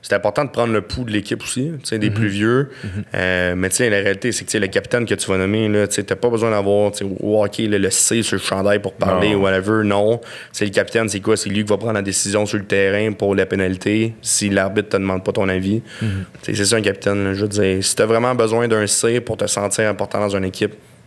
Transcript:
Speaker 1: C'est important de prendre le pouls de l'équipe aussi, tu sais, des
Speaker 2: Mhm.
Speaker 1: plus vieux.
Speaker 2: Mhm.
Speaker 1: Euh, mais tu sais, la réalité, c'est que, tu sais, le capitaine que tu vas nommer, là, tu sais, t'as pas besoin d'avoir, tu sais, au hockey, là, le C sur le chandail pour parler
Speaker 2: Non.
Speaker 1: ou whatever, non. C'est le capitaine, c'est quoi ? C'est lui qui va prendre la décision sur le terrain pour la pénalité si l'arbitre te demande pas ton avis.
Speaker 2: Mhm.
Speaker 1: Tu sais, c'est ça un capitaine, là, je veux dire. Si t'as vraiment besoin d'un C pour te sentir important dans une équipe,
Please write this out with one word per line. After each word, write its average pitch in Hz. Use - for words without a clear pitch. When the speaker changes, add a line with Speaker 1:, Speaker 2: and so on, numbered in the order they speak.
Speaker 1:
C'est -
important 107
de 123
prendre 117
le 107
pouls 127
de 113
l'équipe 107
aussi, 139
tu -
sais, 110
des 107
Speaker 2:
Mhm. 101
Speaker 1:
plus 110
vieux. 117
Speaker 2:
Mhm. -
Speaker 1:
Euh, 90
mais 92
tu -
sais, 123
la 104
réalité, 98
c'est 98
que, -
tu -
sais, 110
le 98
capitaine 117
que 107
tu -
vas 95
nommer, 104
là, 104
tu -
sais, 104
t'as 95
pas 120
besoin 113
d'avoir, 101
tu -
sais, 98
au 107
hockey, 104
là, 104
le 95
C 113
sur 101
le 92
chandail 98
pour 98
parler 95
Speaker 2:
Non. 101
Speaker 1:
ou 98
whatever, 98
non. 104
C'est -
le 104
capitaine, 107
c'est 101
quoi ? 110
C'est 101
lui 101
qui 104
va 104
prendre 110
la 101
décision 101
sur 104
le 98
terrain 98
pour 101
la 95
pénalité 98
si -
l'arbitre 98
te -
demande 95
pas 98
ton 98
avis. 95
Speaker 2:
Mhm. 110
Speaker 1:
Tu -
sais, -
c'est 101
ça 113
un 110
capitaine, 101
là, 98
je 98
veux 107
dire. 98
Si -
t'as 110
vraiment 113
besoin 117
d'un 110
C 117
pour 117
te 104
sentir 104
important 101
dans 101
une 95
équipe, 101